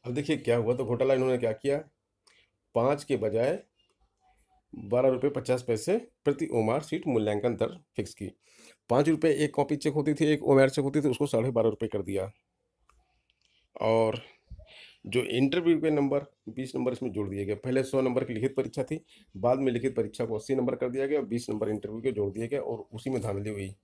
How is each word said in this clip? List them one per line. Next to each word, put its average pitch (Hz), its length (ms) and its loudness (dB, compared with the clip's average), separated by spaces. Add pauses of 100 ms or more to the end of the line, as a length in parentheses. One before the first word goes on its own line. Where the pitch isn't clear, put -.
अब 123 80 -6
देखिए 147 240 0
क्या 120 200 2
हुआ, 117 180 2
तो 127 100 -2
घोटाला 127 280 2
इन्होंने 127 240 2
क्या 113 140 0
किया, 139 260 -2 (960)
पाँच 135 280 2
के 127 140 0
बजाय 113 460 0 (1120)
बारह 123 340 2
रुपये 131 200 2
पचास 127 380 -2
पैसे 117 300 0
प्रति 147 540 -2
ओएमआर 117 300 2
शीट - 260 -6
मूल्यांकन 107 480 0
दर 113 280 -4 (120)
फिक्स - 180 -6
की। - 180 -10 (580)
पाँच 143 200 4
रुपये 156 240 4
एक 147 200 0
कॉपी 143 220 0
चेक 139 180 -2
होती 151 200 0
थी, 151 120 2
एक 151 180 2
ओएमआर 135 260 6
चेक 139 160 -2
होती 139 160 0
थी, 147 60 2
उसको 135 180 2
साढ़े 127 260 0
बारह 113 180 4
रुपये 107 200 -4
कर 101 120 -2
दिया। 98 300 -4 (1500)
और 113 400 2 (840)
जो 113 180 0
इंटरव्यू 156 580 2
के 160 80 2
नंबर, 143 300 2 (300)
बीस 127 260 -10
नंबर 123 160 0
इसमें 120 200 -4
जोड़ 101 180 -4
दिए 98 160 -4
गए। 104 100 -2
पहले 127 280 -2
सौ 131 180 0
नंबर 123 220 0
की 120 100 -6
लिखित 113 220 -2
परीक्षा 127 280 -2
थी, - 220 -6 (320)
बाद 123 220 2
में 131 120 2
लिखित 120 240 -2
परीक्षा 110 300 -2
को 113 100 -4
अस्सी 131 200 -2
नंबर 127 200 0
कर 127 140 -4
दिया 135 180 -2
गया, 143 140 0
बीस 117 280 -4
नंबर 107 200 -2
इंटरव्यू 107 320 -6
के 127 100 0
जोड़ 101 200 -2
दिए 113 160 -6
गए 139 100 -4
और 117 360 -6
उसी 117 160 -8
में 123 120 0
धांधली 101 280 -4
हुई 98 340 -8